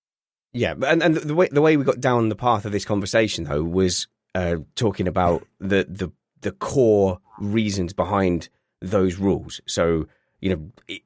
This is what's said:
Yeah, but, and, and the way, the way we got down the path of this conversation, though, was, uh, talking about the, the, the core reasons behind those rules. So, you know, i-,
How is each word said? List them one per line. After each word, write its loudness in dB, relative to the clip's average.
Yeah, 0
but, -2
and, 4
and 4
the -4
way, 4
the 4
way 6
we 0
got 0
down 2
the -4
path 0
of -6
this -4
conversation, 0
though, -2
was, 0
uh, -2
talking -2
about 0
the, 0
the, -8
the -4
core 2
reasons -2
behind 0
those 0
rules. -2
So, 0
you -2
know, -14
i-, -16